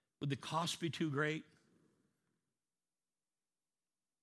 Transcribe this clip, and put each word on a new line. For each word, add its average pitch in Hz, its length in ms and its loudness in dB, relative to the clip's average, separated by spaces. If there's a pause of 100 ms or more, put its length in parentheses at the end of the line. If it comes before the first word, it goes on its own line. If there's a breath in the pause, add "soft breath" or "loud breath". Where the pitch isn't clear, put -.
(200)
Would 147 100 0
the 135 60 2
cost 165 440 -2
be 165 100 0
too 160 200 0
great? 151 360 0 (2750)